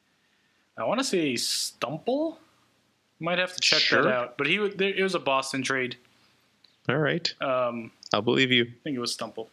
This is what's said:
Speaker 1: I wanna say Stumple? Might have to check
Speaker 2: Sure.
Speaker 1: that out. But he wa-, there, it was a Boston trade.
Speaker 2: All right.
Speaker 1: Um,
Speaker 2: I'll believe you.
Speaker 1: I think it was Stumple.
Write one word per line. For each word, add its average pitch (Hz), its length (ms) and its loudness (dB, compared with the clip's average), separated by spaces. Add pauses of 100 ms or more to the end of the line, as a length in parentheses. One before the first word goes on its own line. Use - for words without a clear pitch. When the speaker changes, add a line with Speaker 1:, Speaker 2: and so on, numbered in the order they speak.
(760)
Speaker 1:
I 113 80 -6
wanna 214 180 0
say 160 300 0
Stumple? - 1040 -4 (840)
Might 175 200 -2
have 180 140 -2
to - 60 -10
check - 200 4
Speaker 2:
Sure. 127 240 4
Speaker 1:
that 139 100 4
out. 123 240 -4
But 139 100 0
he 190 120 2
wa-, 208 160 0
there, 196 180 0
it 190 100 0
was 190 120 0
a 160 40 0
Boston 135 440 0
trade. 127 340 -2 (920)
Speaker 2:
All 131 80 2
right. 156 340 0 (100)
Speaker 1:
Um, 123 500 -2 (220)
Speaker 2:
I'll 107 80 4
believe 127 300 4
you. 120 120 6
Speaker 1:
I 117 200 -12
think 147 120 -4
it 123 40 -4
was 120 160 -4
Stumple. 113 360 -10